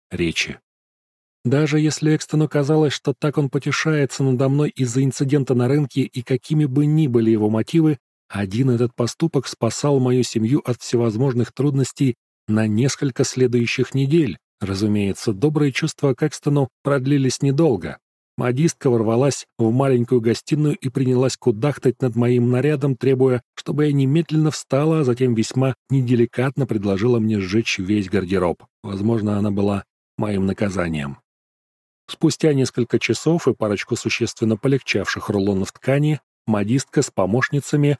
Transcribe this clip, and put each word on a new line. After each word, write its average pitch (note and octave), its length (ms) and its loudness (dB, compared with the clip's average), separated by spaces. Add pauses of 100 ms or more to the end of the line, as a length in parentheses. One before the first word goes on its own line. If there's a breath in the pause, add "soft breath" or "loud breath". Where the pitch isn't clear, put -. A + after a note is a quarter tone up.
речи. E2+ 500 -4 (840)
Даже D3 360 2
если D3+ 360 0
Экстону D3+ 320 0
казалось, D3 460 2
что - 200 -4
так - 240 -4
он C#3+ 120 0
потешается C#3+ 760 -2
надо C3+ 240 2
мной D3 220 0
из-за C3 340 -2
инцидента C#3 500 0
на B2 140 2
рынке, C#3+ 340 0
и C3 200 -4
какими D3+ 440 0
бы C#3+ 200 2
ни D#3 220 4
были A#2 240 4
его G#2+ 180 2
мотивы, D3 480 2 (340)
один G2+ 380 -2
этот A#2+ 260 0
поступок C3+ 500 -2
спасал C#3 540 0
мою B2+ 240 2
семью A#2 400 0
от B2 180 -4
всевозможных A#2 720 0
трудностей C3+ 640 0 (320)
на G#2+ 180 2
несколько C3 600 0
следующих B2 680 0
недель. C3+ 440 0 (240)
Разумеется, G2+ 720 -2
добрые D3 400 0
чувства C#3+ 400 -2
к - 100 -6
Экстону C#3+ 460 0 (120)
продлились C#3 600 0
недолго. C3+ 560 0 (400)
Модистка C3 520 0
ворвалась A#2+ 560 2 (120)
в A2+ 160 2
маленькую B2+ 480 2
гостиную D3 560 -2
и - 100 -8
принялась B2+ 480 0
кудахтать B2+ 640 -2
над B2 140 -2
моим A#2+ 360 2
нарядом, C#3 440 0
требуя, B2+ 460 2 (140)
чтобы D3+ 320 -2
я D3 40 0
немедленно D3+ 580 2
встала, D#3 520 0
а - 20 2
затем B2 320 0
весьма C3 400 0 (140)
неделикатно B2+ 760 0
предложила G#2+ 540 0
мне A2 220 0
сжечь G2+ 380 -2
весь G2 280 -2
гардероб. F2+ 560 -2 (180)
Возможно, G#2 560 -2
она G2+ 140 0
была G2+ 320 -2 (340)
моим G2+ 280 -2
наказанием. F2 720 -4 (880)
Спустя - 460 2
несколько B2+ 440 0
часов D3+ 520 0
и A#2 40 2
парочку G#2 440 -4
существенно A2 580 -2
полегчавших A2 720 -4
рулонов G2 440 0
ткани D3 480 0 (260)
модистка A2 540 0
с - 100 0
помощницами C#3 880 0